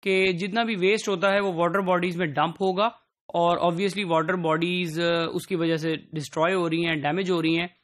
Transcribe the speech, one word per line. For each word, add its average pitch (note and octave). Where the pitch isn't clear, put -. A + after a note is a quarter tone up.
कि F#3+
जितना F#3+
भी A3+
वेस्ट G3+
होता G3
है G3+
वो G3
वाटर E3+
बॉडीज F3+
में E3+
डंप D3+
होगा G3
और E3+
obviously F#3
वाटर E3
बॉडीज, E3+
अ, E3+
उसकी F3+
वजह E3
से D#3+
डिस्ट्रॉय D#3+
हो F3+
रही E3
हैं, E3
डैमेज F3
हो F3
रही D#3+
हैं। F3